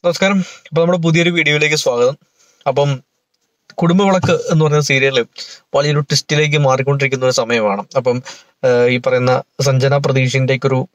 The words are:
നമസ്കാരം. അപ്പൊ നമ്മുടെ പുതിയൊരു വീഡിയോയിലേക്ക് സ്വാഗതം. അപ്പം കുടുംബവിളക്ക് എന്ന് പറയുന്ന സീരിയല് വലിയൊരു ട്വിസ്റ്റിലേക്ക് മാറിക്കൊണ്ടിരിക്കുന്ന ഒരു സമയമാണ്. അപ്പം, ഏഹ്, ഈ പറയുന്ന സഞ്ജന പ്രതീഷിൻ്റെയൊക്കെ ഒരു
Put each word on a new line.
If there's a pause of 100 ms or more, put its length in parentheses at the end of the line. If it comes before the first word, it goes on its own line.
നമസ്കാരം. (280)
അപ്പൊ
നമ്മുടെ
പുതിയൊരു
വീഡിയോയിലേക്ക്
സ്വാഗതം. (540)
അപ്പം (880)
കുടുംബവിളക്ക് (180)
എന്ന്
പറയുന്ന
സീരിയല് (540)
വലിയൊരു
ട്വിസ്റ്റിലേക്ക്
മാറിക്കൊണ്ടിരിക്കുന്ന
ഒരു
സമയമാണ്. (180)
അപ്പം, (480)
ഏഹ്,
ഈ
പറയുന്ന (360)
സഞ്ജന
പ്രതീഷിൻ്റെയൊക്കെ
ഒരു (160)